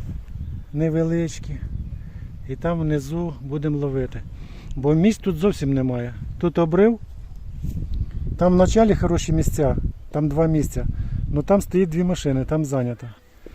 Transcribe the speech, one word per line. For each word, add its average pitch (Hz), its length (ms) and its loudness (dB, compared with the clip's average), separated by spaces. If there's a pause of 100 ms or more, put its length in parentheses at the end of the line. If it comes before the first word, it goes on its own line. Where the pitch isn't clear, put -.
(720)
невеличкі. 160 840 -2 (920)
І 135 80 -6
там 170 240 0
внизу 156 600 -2
будемо 143 380 -2
ловити. 135 440 -2 (540)
Бо 143 180 4
місць 185 240 4
тут 185 180 -2
зовсім 151 380 2
немає. 123 400 0 (240)
Тут 175 200 0
обрив. 185 400 6 (1400)
Там 180 140 6
в 180 40 6
началі 202 380 6
хороші 170 380 2
місця, 147 440 2 (340)
там 151 180 0
два 151 180 2
місця. 147 400 0 (420)
Ну 143 140 0
там 202 180 4
стоїть 185 280 2
дві 165 160 0
машини, 143 400 0
там 156 200 0
зайнято. 123 420 -2 (480)